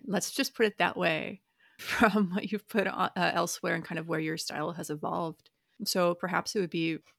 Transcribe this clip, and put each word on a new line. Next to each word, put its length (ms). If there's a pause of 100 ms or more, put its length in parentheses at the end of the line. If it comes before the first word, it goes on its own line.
let's 240
just 220
put 120
it 140
that 180
way, 460 (160)
<laughs> 200
from 540
what 180
you've 160
put 200
on, 280
uh, 180
elsewhere 420
and 100
kind 140
of 100
where 100
your 180
style 360
has 160
evolved. 600 (360)
So 280
perhaps 440
it 20
would 100
be 280 (220)